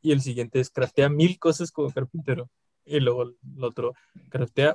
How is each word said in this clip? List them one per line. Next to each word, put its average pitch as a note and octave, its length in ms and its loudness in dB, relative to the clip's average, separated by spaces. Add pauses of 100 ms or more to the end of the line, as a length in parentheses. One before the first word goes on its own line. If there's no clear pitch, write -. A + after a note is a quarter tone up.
y D#3 120 0
el C#3+ 80 4
siguiente B2 400 -4
es B2+ 100 -2
craftea C3+ 380 0
mil D#3+ 300 2
cosas E3 320 0
como C#3+ 220 -4
carpintero. C3 580 -6 (340)
Y D3 140 -4
luego B2 240 2
el C3 420 -10
otro, B2 300 -6 (360)
craftea C3 440 0